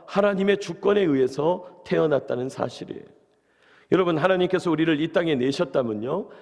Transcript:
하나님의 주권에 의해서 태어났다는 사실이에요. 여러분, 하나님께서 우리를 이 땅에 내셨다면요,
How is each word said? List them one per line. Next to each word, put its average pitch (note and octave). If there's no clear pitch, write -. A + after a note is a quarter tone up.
하나님의 G3
주권에 G3+
의해서 D3
태어났다는 C3+
사실이에요. -
여러분, F3
하나님께서 F3+
우리를 D#3+
이 D#3
땅에 E3
내셨다면요, C3+